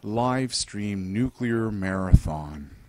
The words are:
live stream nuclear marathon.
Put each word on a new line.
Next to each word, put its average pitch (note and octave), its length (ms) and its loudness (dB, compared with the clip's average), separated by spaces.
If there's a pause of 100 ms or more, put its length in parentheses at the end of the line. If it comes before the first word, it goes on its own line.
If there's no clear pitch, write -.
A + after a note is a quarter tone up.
live B2 500 0
stream G2+ 600 -4
nuclear A#2 580 -2
marathon. D#2+ 1000 2 (160)